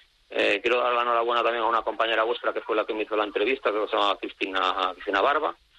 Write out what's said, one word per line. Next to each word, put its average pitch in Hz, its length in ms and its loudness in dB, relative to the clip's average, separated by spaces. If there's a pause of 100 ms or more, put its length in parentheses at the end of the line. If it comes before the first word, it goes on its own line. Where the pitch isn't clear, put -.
(300)
Eh, 104 320 0
quiero 120 180 2
dar 123 140 2
la 120 80 2
enhorabuena 120 400 2
también 117 220 0
a 110 60 2
una 113 120 2
compañera 113 420 0
vuestra 113 300 -2
que 110 80 -4
fue 113 140 -2
la 107 100 0
que - 80 -4
me 107 100 -4
hizo 107 120 -4
la 107 80 0
entrevista, 104 480 0
que 104 180 -2
se 110 80 -2
llama 101 240 2
Cristina, 95 720 -2
Cristina 98 280 -2
Barba, 151 340 0 (240)